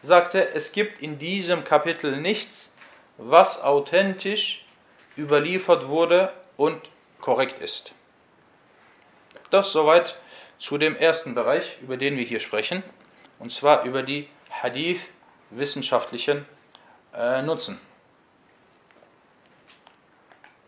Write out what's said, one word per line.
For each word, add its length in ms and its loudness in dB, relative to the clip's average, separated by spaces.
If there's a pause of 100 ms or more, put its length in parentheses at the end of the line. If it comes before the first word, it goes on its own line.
sagte, 520 4
„Es 180 -8
gibt 300 -4
in 160 -10
diesem 460 -4
Kapitel 520 0
nichts, 580 -6 (440)
was 440 6
authentisch 1040 0 (520)
überliefert 720 2
wurde 440 2 (240)
und 240 -2 (400)
korrekt 400 -2
ist.“ 320 -10 (1600)
Das 220 2
soweit 440 4 (420)
zu 200 -6
dem 180 0
ersten 380 0
Bereich, 480 -2
über 140 -8
den 200 -2
wir 80 -4
hier 160 -6
sprechen, 420 -4 (560)
und 140 -14
zwar 320 4
über 180 -4
die 260 -8 (220)
Hadith-wissenschaftlichen, 2000 -6 (680)
äh, 280 -2
Nutzen. 380 -6 (2750)